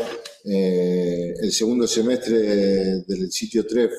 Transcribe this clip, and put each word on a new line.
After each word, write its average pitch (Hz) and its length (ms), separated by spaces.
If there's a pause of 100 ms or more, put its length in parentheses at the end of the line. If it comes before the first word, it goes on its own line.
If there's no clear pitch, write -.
(440)
Eh, 90 960
el 104 120
segundo 117 360
semestre 117 500
del 95 920
sitio 110 340
tres 113 340